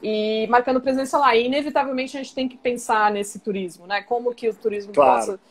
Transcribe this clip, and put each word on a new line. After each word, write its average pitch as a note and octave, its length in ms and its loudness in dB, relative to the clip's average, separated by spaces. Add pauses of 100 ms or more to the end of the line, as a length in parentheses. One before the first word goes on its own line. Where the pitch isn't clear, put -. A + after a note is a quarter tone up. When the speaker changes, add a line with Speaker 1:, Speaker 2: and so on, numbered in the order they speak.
Speaker 1:
e G#3+ 460 0
marcando B3 320 4
presença C4+ 380 -2
lá. B3 180 4
E, A#3+ 100 4
inevitavelmente, C#4 680 -2
a C4+ 60 -8
gente - 120 -14
tem C4 140 -4
que B3+ 80 -12
pensar A#3 560 0
nesse G3+ 260 -6
turismo, F#3 480 -6
né? G3 160 -4
Como A#3+ 320 -2
que A#3 140 -4
o G#3+ 60 -2
turismo G#3 380 -6
Speaker 2:
Claro. C3 280 6
Speaker 1:
possa... G3 200 -6 (100)